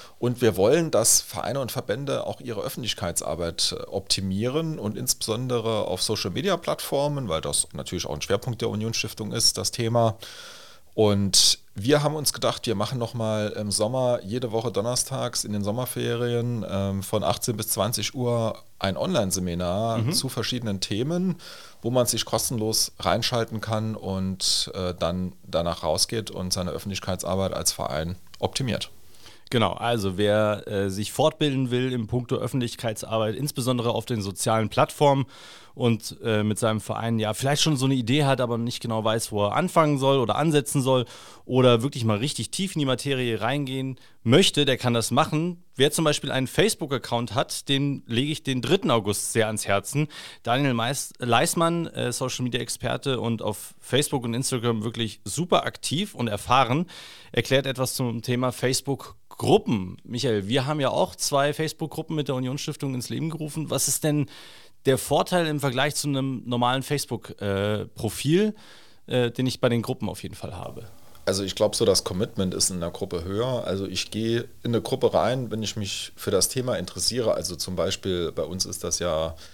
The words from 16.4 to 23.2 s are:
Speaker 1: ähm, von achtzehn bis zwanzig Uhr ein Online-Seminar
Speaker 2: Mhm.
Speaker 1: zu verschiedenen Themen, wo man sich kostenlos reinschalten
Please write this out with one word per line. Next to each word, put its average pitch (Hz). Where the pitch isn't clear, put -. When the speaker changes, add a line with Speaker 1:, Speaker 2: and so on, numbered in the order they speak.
Speaker 1:
ähm, 98
von 107
achtzehn 104
bis 104
zwanzig 110
Uhr 120
ein 196
Online-Seminar 95
Speaker 2:
Mhm. 113
Speaker 1:
zu -
verschiedenen 117
Themen, 165
wo 113
man 123
sich 113
kostenlos 110
reinschalten 113